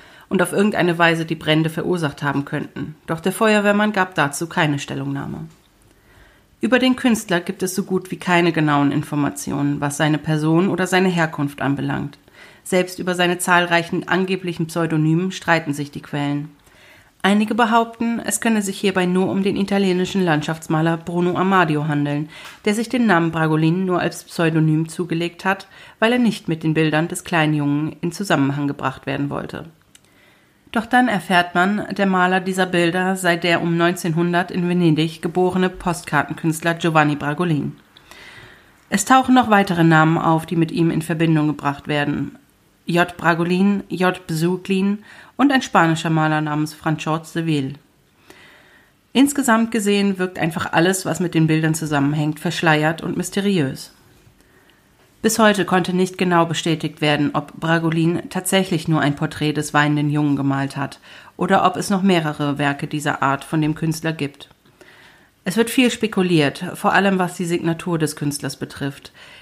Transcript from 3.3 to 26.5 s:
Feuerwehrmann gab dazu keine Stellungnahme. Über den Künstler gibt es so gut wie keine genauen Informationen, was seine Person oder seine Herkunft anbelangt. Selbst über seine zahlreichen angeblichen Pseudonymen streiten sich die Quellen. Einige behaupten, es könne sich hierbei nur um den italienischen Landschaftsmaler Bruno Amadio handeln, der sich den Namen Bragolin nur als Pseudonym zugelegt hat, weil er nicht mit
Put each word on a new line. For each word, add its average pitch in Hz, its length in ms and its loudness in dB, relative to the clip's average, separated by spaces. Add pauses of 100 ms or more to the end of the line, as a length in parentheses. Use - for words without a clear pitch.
Feuerwehrmann 208 580 2
gab 185 240 -2
dazu 147 320 -2
keine 151 320 0
Stellungnahme. 139 680 -8 (1160)
Über 247 180 2
den 254 160 2
Künstler 214 460 0
gibt 180 220 -10
es 185 120 -4
so 202 80 -2
gut 185 280 -4
wie 170 40 -6
keine 175 380 2
genauen 147 400 2
Informationen, 143 880 -2
was 143 160 -4
seine 151 200 2
Person 160 520 0
oder 180 180 -2
seine 185 220 2
Herkunft 160 520 -2
anbelangt. 139 560 -4 (460)
Selbst 185 360 -2
über 180 140 -4
seine 175 260 0
zahlreichen 175 680 0
angeblichen 180 600 -2
Pseudonymen 160 680 0
streiten 160 400 -2
sich 143 180 -8
die 156 100 -14
Quellen. 143 460 -4 (760)
Einige 208 300 2
behaupten, 233 680 0
es - 160 -4
könne 220 220 0
sich 196 180 -8
hierbei 185 260 0
nur 185 240 2
um 196 140 0
den 196 140 0
italienischen 190 640 0
Landschaftsmaler 165 720 0
Bruno 175 420 -2
Amadio 160 520 2
handeln, 147 400 -2 (340)
der 214 100 0
sich 226 140 -2
den 247 180 0
Namen 170 260 2
Bragolin 160 520 2
nur 180 160 0
als - 240 -4
Pseudonym 160 640 0
zugelegt 170 560 -6
hat, 190 240 -4 (320)
weil 226 140 2
er 247 60 2
nicht 226 280 0
mit 160 160 -2